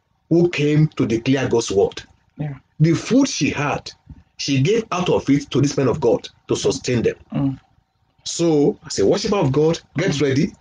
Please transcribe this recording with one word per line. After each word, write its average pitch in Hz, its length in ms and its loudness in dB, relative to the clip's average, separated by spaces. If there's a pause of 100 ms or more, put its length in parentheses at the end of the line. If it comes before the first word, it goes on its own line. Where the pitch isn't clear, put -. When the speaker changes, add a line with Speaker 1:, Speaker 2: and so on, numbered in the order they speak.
(300)
Speaker 1:
who 175 200 2
came 151 380 2 (100)
to 131 80 2
declare 123 420 0
God's 117 220 0
word. 98 320 0 (360)
Speaker 2:
Yeah. 147 180 -8 (240)
Speaker 1:
The 160 160 4
food 262 320 2
she - 240 -2
had, 139 400 -6 (460)
she 135 260 -2
gave 220 280 2
out 175 180 -2
of 101 200 0
it 143 220 0
to 127 100 0
this 143 160 0
men 135 100 2
of 107 140 0
God - 260 0 (200)
to 117 80 -2
sustain 113 480 -2
them. - 140 -2 (140)
Speaker 2:
Mm. 139 280 -4 (640)
Speaker 1:
So, 160 640 0
as - 100 -10
a 95 80 2
worshiper 202 320 0
of 151 140 0
God, 156 280 2 (160)
get 185 180 0
Speaker 2:
Mm. 139 100 -2
Speaker 1:
ready. 139 380 0